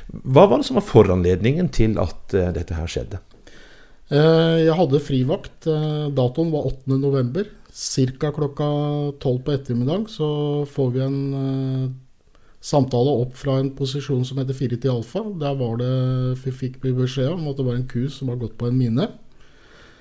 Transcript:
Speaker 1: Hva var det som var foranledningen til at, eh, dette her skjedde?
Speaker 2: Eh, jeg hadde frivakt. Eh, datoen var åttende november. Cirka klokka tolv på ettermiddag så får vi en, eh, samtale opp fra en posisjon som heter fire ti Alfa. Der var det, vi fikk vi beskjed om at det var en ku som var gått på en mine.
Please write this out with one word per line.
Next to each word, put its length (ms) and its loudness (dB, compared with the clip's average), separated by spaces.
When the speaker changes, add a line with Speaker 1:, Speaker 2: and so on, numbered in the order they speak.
Speaker 1:
Hva 380 6
var 80 4
det 100 0
som 100 0
var 60 0
foranledningen 880 4
til 280 4
at, 340 -4
eh, 180 2
dette 240 -6
her 120 -4
skjedde? 340 -6
Speaker 2:
Eh, 540 6
jeg 100 6
hadde 260 4
frivakt. 680 -2
Eh, 440 0
datoen 400 0
var 140 -2
åttende 340 -2
november. 460 0
Cirka 640 -2
klokka 880 -2
tolv 240 -2
på 80 -2
ettermiddag 560 -2
så 580 -2
får 260 -2
vi 80 -2
en, 340 -2
eh, 540 -2
samtale 480 2
opp 140 -6
fra 220 -2
en 120 0
posisjon 560 -2
som 100 -8
heter 180 -2
fire 220 -2
ti 120 -2
Alfa. 320 -2
Der 160 -2
var 240 -2
det, 680 0
vi 60 -4
fikk 320 -8
vi 100 0
beskjed 400 0
om 160 -4
at 80 -4
det 80 -2
var 100 0
en 120 -2
ku 240 -2
som 180 -6
var 80 -4
gått 220 -8
på 80 -4
en 100 2
mine. 320 2